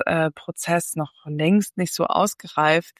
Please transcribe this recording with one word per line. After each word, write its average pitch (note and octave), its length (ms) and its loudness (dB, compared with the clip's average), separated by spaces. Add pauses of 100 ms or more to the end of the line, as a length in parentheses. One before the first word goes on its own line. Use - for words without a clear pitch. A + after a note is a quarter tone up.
äh, D#3+ 260 0
Prozess - 640 -4
noch D3+ 160 -6 (100)
längst D#3 540 0
nicht F3+ 160 -2
so - 140 -2
ausgereift - 920 0